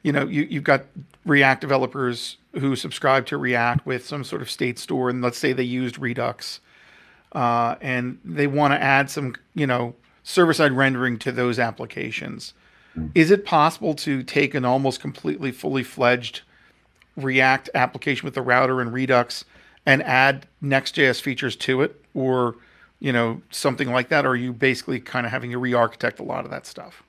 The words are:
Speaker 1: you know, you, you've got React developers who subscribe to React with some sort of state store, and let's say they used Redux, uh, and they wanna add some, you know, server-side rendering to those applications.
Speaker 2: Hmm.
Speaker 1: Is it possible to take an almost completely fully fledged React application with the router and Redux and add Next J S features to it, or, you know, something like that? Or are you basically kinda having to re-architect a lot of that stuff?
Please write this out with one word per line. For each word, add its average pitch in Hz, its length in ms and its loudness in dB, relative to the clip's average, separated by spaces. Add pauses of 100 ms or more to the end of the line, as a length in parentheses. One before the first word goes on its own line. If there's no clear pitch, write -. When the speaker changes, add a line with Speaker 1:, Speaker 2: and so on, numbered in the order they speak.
Speaker 1:
you 151 100 0
know, 143 140 2
you, 147 240 -2
you've 139 140 -6
got 139 220 2 (400)
React 139 360 6
developers 131 760 -2 (220)
who 135 160 0
subscribe 135 500 0
to 147 120 -6
React 120 480 0
with 127 200 -6
some 143 180 -8
sort - 180 -8
of 120 100 -12
state 123 260 -4
store, 127 320 -2
and 123 120 -4
let's 123 160 -2
say 139 140 0
they 131 120 -2
used 123 340 -4
Redux, 120 640 -6 (720)
uh, 120 500 0
and 127 420 -6
they 147 240 0
wanna 143 280 4
add 139 340 2
some, 131 260 -6 (200)
you 151 100 0
know, 123 300 -2 (280)
server-side 160 500 4
rendering 127 460 2
to 131 120 -4
those 123 280 0
applications. - 920 -6 (400)
Speaker 2:
Hmm. 160 220 -8
Speaker 1:
Is 160 160 6
it 202 140 4
possible 160 500 2
to 139 280 -4
take 143 300 0
an 135 100 -2
almost 131 380 0
completely 147 500 -6
fully 135 320 -4
fledged 123 580 0 (760)
React 131 560 2
application 127 520 -2
with 143 100 -8
the 135 60 -2
router 127 400 2
and 117 120 -4
Redux 127 500 0 (420)
and 143 180 4
add 135 440 2 (140)
Next 135 320 0
J 143 140 4
S 123 120 2
features 127 380 -4
to 131 240 0
it, - 180 -2 (140)
or, 127 420 0 (440)
you 139 120 -2
know, 117 380 0
something 127 420 -2
like 123 180 0
that? 147 160 2
Or 135 40 2
are 127 60 0
you 123 180 -4
basically 131 460 -2
kinda 123 300 -6
having 123 220 -8
to 123 60 -6
re-architect 120 640 0
a - 40 -10
lot 131 220 -6
of 135 60 -14
that 135 160 -12
stuff? - 420 -18